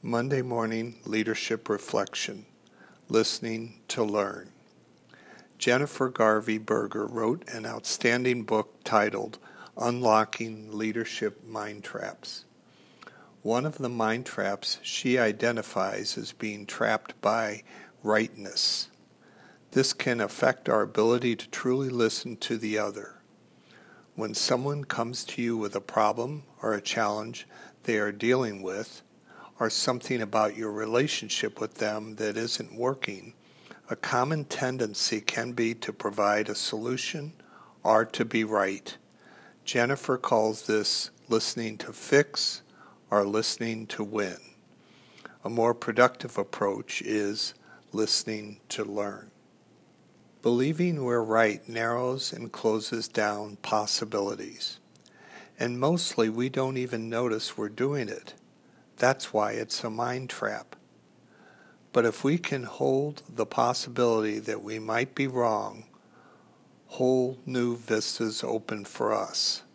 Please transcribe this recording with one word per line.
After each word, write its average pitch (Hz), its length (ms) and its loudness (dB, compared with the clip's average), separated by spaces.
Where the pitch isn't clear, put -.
Monday 120 380 0
morning 117 640 -2
leadership 110 640 -2
reflection, 101 760 -2
listening 113 800 0
to - 160 0
learn. 101 460 0
Jennifer 131 500 2
Garvey 110 480 4
Berger 110 480 0
wrote 113 480 -2
an 110 140 -8
outstanding 120 760 0
book 107 420 -2
titled 107 540 2
Unlocking 110 1000 2
Leadership 110 680 -4
Mind 107 380 -8
Traps. - 600 -10
One 117 200 2
of 151 140 -4
the 131 120 -2
mind 117 360 0
traps - 560 -2
she - 380 0
identifies 104 960 0
as 113 140 -8
being 104 340 -8
trapped - 560 -2
by 107 400 0
rightness. - 880 0
This 131 240 4
can 120 260 0
affect - 480 2
our 107 140 4
ability 113 540 2
to - 140 -12
truly 131 400 0
listen 117 480 0
to - 200 -4
the 107 220 -2
other. 104 420 -6
When 110 180 -4
someone 139 500 0
comes 120 420 -4
to - 180 -4
you 117 140 2
with 101 180 -4
a 98 40 0
problem 117 680 0
or 110 140 0
a 101 80 -2
challenge 107 680 -2
they 110 160 0
are 104 120 0
dealing 113 520 0
with, 95 400 -8
or 113 80 2
something 123 540 0
about 107 340 2
your 110 140 -4
relationship 110 880 0
with 107 140 -6
them 107 400 -2
that 104 200 -2
isn't 113 380 -4
working, 117 580 -4
a - 40 -2
common 143 480 0
tendency 117 800 -2
can 117 300 0
be 117 240 0
to - 180 -6
provide 104 560 2
a 104 60 -4
solution 127 760 -4
or 110 200 6
to 113 220 -2
be 117 180 2
right. 101 540 0
Jennifer 127 540 2
calls 110 480 2
this - 460 0
listening 110 480 0
to - 160 -12
fix - 720 2
or 104 120 6
listening 113 640 -2
to - 180 -6
win. 101 360 -4
A 95 40 -4
more 117 260 4
productive 120 640 2
approach - 640 -2
is 107 500 -2
listening 107 800 -2
to - 140 -4
learn. 101 460 -4
Believing 151 640 2
we're 120 180 2
right 110 480 2
narrows 120 640 -2
and 117 180 -10
closes 110 560 0
down 104 500 -2
possibilities. 104 1200 -2
And 123 200 -2
mostly 139 500 2
we 120 200 0
don't 131 280 -2
even 120 340 -4
notice 113 440 -2
we're 107 140 -4
doing 123 400 -2
it. - 240 -12
That's 131 320 2
why 104 200 2
it's 113 300 -4
a 117 60 -2
mind 123 400 -4
trap. 107 460 -4
But 117 140 6
if 110 180 0
we 147 140 4
can 139 280 -4
hold 139 640 0
the 113 200 -2
possibility 120 920 2
that 107 240 -6
we 107 160 -8
might 113 380 -2
be 139 100 0
wrong, 113 600 0
whole 127 580 2
new 120 320 0
vistas 110 680 -2
open 110 420 -4
for 110 260 -2
us. - 520 -2